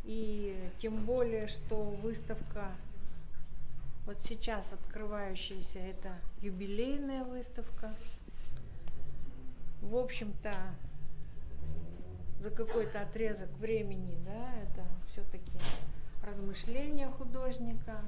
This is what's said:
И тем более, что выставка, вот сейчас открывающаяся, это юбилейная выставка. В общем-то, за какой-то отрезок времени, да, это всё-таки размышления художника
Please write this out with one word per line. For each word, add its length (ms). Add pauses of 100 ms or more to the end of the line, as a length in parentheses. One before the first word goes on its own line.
И 520 (220)
тем 280
более, 420
что 340
выставка, 840 (1400)
вот 160
сейчас 500
открывающаяся, 1080
это 320 (300)
юбилейная 840
выставка. 720 (1900)
В 140
общем-то, 580 (1900)
за 120
какой-то 500
отрезок 560
времени, 680
да, 280 (100)
это 240 (260)
всё-таки 400 (680)
размышления 880
художника 1000